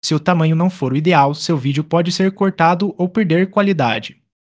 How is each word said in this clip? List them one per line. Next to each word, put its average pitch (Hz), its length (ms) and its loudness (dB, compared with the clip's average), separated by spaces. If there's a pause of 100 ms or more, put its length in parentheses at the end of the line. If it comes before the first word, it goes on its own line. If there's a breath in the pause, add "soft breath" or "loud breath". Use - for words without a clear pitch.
Se - 140 -2
o 151 40 0
tamanho 160 360 0
não 170 140 2
for 131 240 -4
o - 20 -2
ideal, 151 380 2
seu 156 240 -4
vídeo 139 260 -2
pode 170 260 0
ser 190 220 0
cortado 190 680 0
ou 180 120 -2
perder 185 400 0
qualidade. 151 680 -2 (360)